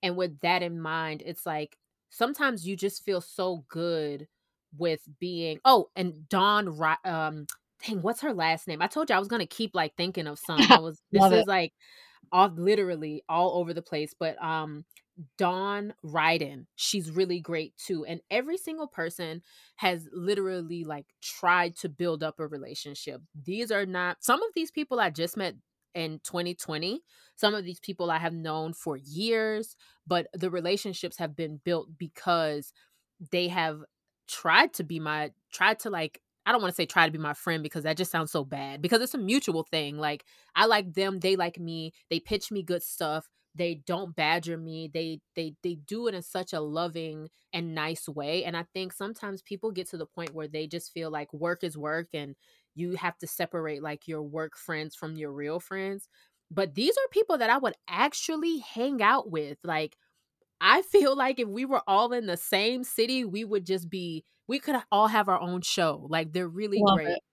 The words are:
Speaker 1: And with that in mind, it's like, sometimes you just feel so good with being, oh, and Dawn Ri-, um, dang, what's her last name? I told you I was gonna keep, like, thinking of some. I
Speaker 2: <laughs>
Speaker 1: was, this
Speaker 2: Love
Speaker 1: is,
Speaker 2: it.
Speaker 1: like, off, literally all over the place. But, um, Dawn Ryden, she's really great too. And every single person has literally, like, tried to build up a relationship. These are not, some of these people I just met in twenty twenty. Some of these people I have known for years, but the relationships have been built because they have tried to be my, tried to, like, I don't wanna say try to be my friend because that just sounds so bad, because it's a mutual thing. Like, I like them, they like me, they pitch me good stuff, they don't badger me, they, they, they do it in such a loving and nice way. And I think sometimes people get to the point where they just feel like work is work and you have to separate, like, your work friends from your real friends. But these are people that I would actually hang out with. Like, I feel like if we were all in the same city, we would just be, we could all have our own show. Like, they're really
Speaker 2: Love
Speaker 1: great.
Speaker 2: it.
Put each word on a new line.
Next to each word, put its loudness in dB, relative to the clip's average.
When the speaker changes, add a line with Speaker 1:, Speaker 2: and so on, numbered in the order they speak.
Speaker 1:
And 0
with -2
that 2
in -4
mind, -4
it's -8
like, -4
sometimes -2
you -4
just -4
feel -2
so -4
good -4
with 0
being, -4
oh, 10
and -4
Dawn 4
Ri-, 4
um, -2
dang, -2
what's 0
her 0
last 2
name? -2
I 2
told -2
you 6
I 4
was -2
gonna 0
keep, -6
like, 0
thinking -2
of -10
some. 4
I 10
Speaker 2:
<laughs> 6
Speaker 1:
was, -8
this 10
Speaker 2:
Love 8
Speaker 1:
is, 8
Speaker 2:
it. 2
Speaker 1:
like, 2
off, 8
literally 2
all 2
over -2
the -6
place. -4
But, -4
um, -4
Dawn 0
Ryden, 0
she's -2
really 0
great -6
too. -4
And -8
every -2
single -8
person -8
has 0
literally, -2
like, -8
tried 2
to -6
build -2
up -6
a -4
relationship. -12
These -4
are 0
not, -2
some 4
of -2
these -2
people -2
I 4
just -4
met -4
in -6
twenty -4
twenty. -4
Some 4
of -4
these -10
people -4
I 2
have -2
known -4
for -6
years, -2
but 2
the -2
relationships -2
have -6
been -6
built -2
because 0
they 2
have -2
tried 4
to -4
be -6
my, -2
tried 4
to, -6
like, -4
I 4
don't 6
wanna 0
say 0
try 6
to 0
be -8
my -4
friend -2
because -6
that 0
just -2
sounds 0
so 0
bad, -8
because 4
it's -4
a -2
mutual 0
thing. -2
Like, -2
I 8
like 4
them, 0
they 2
like -2
me, -8
they -2
pitch -4
me -4
good -2
stuff, -4
they -2
don't -6
badger 2
me, -10
they, -6
they, -6
they -2
do -6
it -2
in -6
such -6
a -2
loving -4
and -6
nice -4
way. -2
And -4
I -4
think -6
sometimes -8
people -6
get -6
to -10
the -6
point -10
where -8
they -6
just -10
feel -6
like -6
work -2
is -4
work -2
and -8
you -4
have -4
to -12
separate, -6
like, -8
your -6
work -8
friends -8
from -10
your -8
real -6
friends. -8
But -2
these 2
are 0
people 2
that 2
I 6
would 0
actually 0
hang -2
out 4
with. -6
Like, -2
I 8
feel 6
like 2
if 0
we -2
were 2
all 6
in 0
the 0
same 2
city, 0
we -4
would -2
just -2
be, -6
we 0
could 0
all 8
have 4
our 4
own -4
show. 0
Like, -2
they're -2
really 0
Speaker 2:
Love 8
Speaker 1:
great. -2
Speaker 2:
it. -8